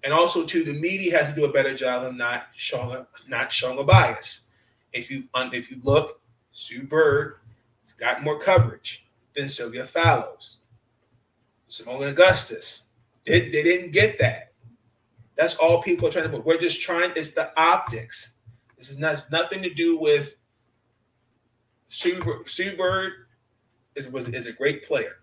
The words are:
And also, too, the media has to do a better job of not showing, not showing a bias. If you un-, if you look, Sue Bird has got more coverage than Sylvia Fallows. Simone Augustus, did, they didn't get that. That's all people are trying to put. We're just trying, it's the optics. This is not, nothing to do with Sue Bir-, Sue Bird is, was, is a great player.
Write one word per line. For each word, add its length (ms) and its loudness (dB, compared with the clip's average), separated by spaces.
And 80 0
also, 320 4
too, 180 0
the 120 -4
media 440 0
has 120 2
to 40 -8
do 100 2
a 80 2
better 220 2
job 300 -2
of 100 -8
not 400 -4
showing, 500 -6
not 240 -6
showing 300 -2
a 20 -2
bias. 640 4
If 180 -8
you 140 -10
un-, 200 -2
if 160 -8
you 120 -16
look, 380 2
Sue 300 -12
Bird 540 2
has 100 -20
got 280 -4
more 160 -2
coverage 680 2
than 140 -6
Sylvia 380 -8
Fallows. 720 -2
Simone 420 -6
Augustus, 760 2
did, 280 2
they 100 0
didn't 300 0
get 260 2
that. 340 -2
That's 180 2
all 280 4
people 260 0
are 20 2
trying 140 -2
to 60 -4
put. 140 -8
We're 140 4
just 240 -2
trying, 340 -2
it's 140 -6
the 280 -2
optics. 760 0
This 140 -14
is 80 -16
not, 340 -2
nothing 300 -2
to 100 -6
do 260 2
with 380 2
Sue 340 -2
Bir-, 240 -6
Sue 300 -6
Bird 360 -2
is, 160 -10
was, 180 -8
is 180 -8
a 60 -12
great 340 -2
player. 360 -4